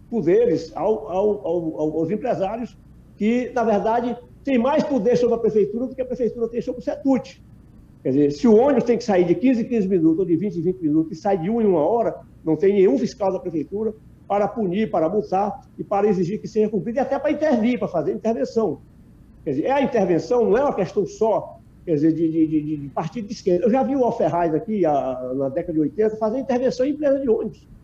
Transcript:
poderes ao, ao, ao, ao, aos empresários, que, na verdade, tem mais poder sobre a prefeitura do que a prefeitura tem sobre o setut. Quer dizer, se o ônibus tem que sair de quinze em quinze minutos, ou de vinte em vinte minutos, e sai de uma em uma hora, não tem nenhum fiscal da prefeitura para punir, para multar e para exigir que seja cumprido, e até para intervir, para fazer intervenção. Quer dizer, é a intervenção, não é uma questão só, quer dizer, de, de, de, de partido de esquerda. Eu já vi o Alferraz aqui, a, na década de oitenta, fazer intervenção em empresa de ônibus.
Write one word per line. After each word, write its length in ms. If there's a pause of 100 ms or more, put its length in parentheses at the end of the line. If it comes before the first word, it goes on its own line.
(100)
poderes 640
ao, 360
ao, 360
ao, 340
ao, 200
aos 100
empresários, 640 (400)
que, 380
na 100
verdade, 500 (300)
tem 140
mais 260
poder 320
sobre 180
a 40
prefeitura 480
do 80
que 80
a 20
prefeitura 420
tem 140
sobre 220
o 20
setut. 580 (600)
Quer 80
dizer, 220
se 140
o 80
ônibus 300
tem 140
que 60
sair 200
de 100
quinze 280
em 20
quinze 240
minutos, 300
ou 80
de 100
vinte 220
em 20
vinte 220
minutos, 340
e 20
sai 200
de 100
uma 140
em 40
uma 140
hora, 400 (240)
não 100
tem 200
nenhum 240
fiscal 340
da 60
prefeitura 560 (340)
para 180
punir, 440
para 180
multar 580 (120)
e 40
para 240
exigir 320
que 80
seja 220
cumprido, 300
e 20
até 180
para 120
intervir, 480
para 100
fazer 240
intervenção. 680 (640)
Quer 100
dizer, 120
é 80
a 80
intervenção, 720
não 80
é 60
uma 100
questão 320
só, 520 (280)
quer 80
dizer, 180
de, 180
de, 160
de, 300
de 120
partido 380
de 60
esquerda. 320
Eu 60
já 120
vi 140
o 80
Alferraz 500
aqui, 300
a, 500
na 140
década 240
de 80
oitenta, 360
fazer 220
intervenção 460
em 60
empresa 280
de 120
ônibus. 360 (180)